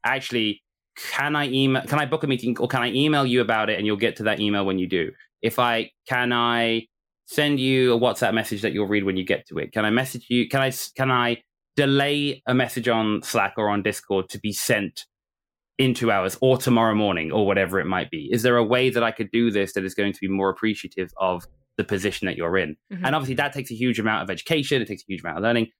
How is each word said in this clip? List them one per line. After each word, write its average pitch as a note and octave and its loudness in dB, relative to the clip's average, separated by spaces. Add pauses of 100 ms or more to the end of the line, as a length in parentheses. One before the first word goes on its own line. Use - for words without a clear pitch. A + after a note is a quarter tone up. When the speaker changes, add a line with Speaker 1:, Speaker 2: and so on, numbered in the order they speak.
Speaker 1:
"Actually, A#2+ -2 (480)
can D3 -2
I D3 0
email, C3+ 2
can D3 0
I D3 2
book D#3 -2
a D3+ -2
meeting, B2 0
or B2 0
can B2 0
I A#2+ 0
email C#3+ 2
you B2+ 4
about G#2+ 2
it, G#2 0
and G2+ -2
you'll G#2 2
get G#2+ 0
to A2 -8
that G#2+ 0
email G2+ 2
when F#2+ 0
you F#2 -2
do? E2+ -2 (320)
If A2+ 0
I, A#2 0 (180)
can B2 0
I A#2 2 (400)
send D3 0
you C3 4
a A#2 2
WhatsApp A2+ 2
message G#2+ -2
that F#2+ 0
you'll G2 -2
read G2+ 0
when F#2+ 0
you F#2 -2
get F2 -2
to D#2+ -8
it? - -8
Can G#2+ 0
I G#2+ 2
message B2+ -2
you? A#2+ 0
Can C3+ 0
I C3+ 2
s-, - -6
can C3 0
I A#2+ 0 (320)
delay C#3+ 0
a B2+ 2
message B2 0
on A2 2
Slack G2 -2
or G#2+ 0
on G#2 0
Discord G2 -2
to G2+ -12
be G#2+ -6
sent - -2 (720)
in C3 2
two A2+ 0
hours G2 0
or C3 6
tomorrow A2+ 2
morning F2 0
or G#2+ 2
whatever F#2+ 2
it F2 -2
might F#2 -2
be? D#2 -8
Is A2+ 0
there A#2+ 4
a A#2 4
way B2+ 2
that A#2 0
I A2+ 0
could G#2+ -8
do A#2 2
this G2 0
that G2 -2
is F#2 -6
going G2+ -2
to - -12
be G2 -4
more F#2+ 0
appreciative F#2+ -4
of F#2 -2 (320)
the G#2 -2
position G2 -2
that F#2 -2
you're E2+ -2
in?" D#2 -2 (160)
Speaker 2:
Mm-hmm. F3+ -8
Speaker 1:
And C#3+ 0
obviously C3+ -4
that C#3+ -2
takes C3+ -10
a A#2+ -10
huge A#2 -2
amount G#2+ 0
of F#2+ -6
education. C3+ 0
It G#2 -4
takes G2 -10
a - -20
huge F#2+ -8
amount E2 -8
of F#2+ -4
learning. A#2 2 (120)